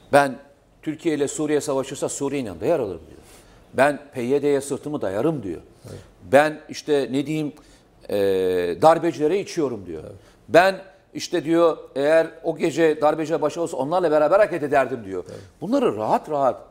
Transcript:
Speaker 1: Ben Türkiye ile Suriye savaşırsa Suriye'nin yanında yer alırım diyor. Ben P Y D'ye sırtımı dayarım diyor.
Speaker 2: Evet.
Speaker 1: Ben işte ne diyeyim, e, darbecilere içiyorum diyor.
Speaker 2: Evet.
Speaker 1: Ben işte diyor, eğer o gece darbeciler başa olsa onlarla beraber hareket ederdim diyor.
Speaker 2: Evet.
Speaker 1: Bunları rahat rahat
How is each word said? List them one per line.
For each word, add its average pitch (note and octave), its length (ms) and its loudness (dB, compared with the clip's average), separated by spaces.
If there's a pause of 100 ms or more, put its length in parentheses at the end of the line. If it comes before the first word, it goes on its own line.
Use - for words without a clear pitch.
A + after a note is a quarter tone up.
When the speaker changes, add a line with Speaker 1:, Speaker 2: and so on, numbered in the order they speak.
(140)
Speaker 1:
Ben C#3 260 4 (420)
Türkiye D3+ 340 -4
ile C#3 120 -2
Suriye D3 340 -2
savaşırsa C3+ 480 -4
Suriye'nin C#3 380 -4
yanında F2+ 180 -10
yer D#3 140 2
alırım F#2+ 280 -6
diyor. - 120 -20 (540)
Ben C#3 260 2 (140)
P B2+ 80 -6
Y B2+ 200 0
D'ye C#3 200 2
sırtımı C#3 400 -8
dayarım A2+ 420 -2
diyor. E2+ 180 -8 (280)
Speaker 2:
Evet. F#2+ 100 -16 (320)
Speaker 1:
Ben D3 280 6 (100)
işte C3+ 420 -2
ne C#3 140 -2
diyeyim, D3+ 280 -4 (560)
e, G2+ 60 -4 (640)
darbecilere D#3+ 580 2
içiyorum A#2+ 460 -6
diyor. D#2 180 -12
Speaker 2:
Evet. G2+ 120 -16 (340)
Speaker 1:
Ben F#3 320 4 (320)
işte E3+ 320 -4
diyor, E3 320 4 (180)
eğer D#3 320 2 (160)
o D#3+ 140 -4
gece D#3 440 0
darbeciler D3+ 400 0
başa D3+ 200 -2
olsa E3+ 160 -6
onlarla D#3 340 0
beraber D3+ 280 4
hareket F3 240 0
ederdim C3 420 0
diyor. F#2 240 -8
Speaker 2:
Evet. G#2 100 -16 (220)
Speaker 1:
Bunları G#3 340 0
rahat C3+ 340 -2
rahat C#3 420 0